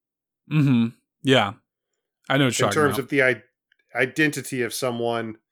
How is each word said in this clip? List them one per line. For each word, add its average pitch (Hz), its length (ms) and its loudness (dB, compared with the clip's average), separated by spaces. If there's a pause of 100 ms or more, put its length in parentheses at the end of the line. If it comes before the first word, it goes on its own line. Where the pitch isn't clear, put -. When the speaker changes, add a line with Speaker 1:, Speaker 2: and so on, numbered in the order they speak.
(500)
Speaker 1:
Mm-hmm. 135 400 4 (320)
Yeah. 120 320 2 (760)
I 139 100 0
know 143 60 2
what 123 140 0
you're 113 100 2
Speaker 2:
In 101 40 -2
Speaker 1:
talking 151 100 2
Speaker 2:
terms 135 120 2
Speaker 1:
about. 135 80 -4
Speaker 2:
of 127 60 -16
the 139 160 0
i-, 123 180 0 (500)
identity 131 720 -2
of 113 100 -4
someone 117 640 -6 (140)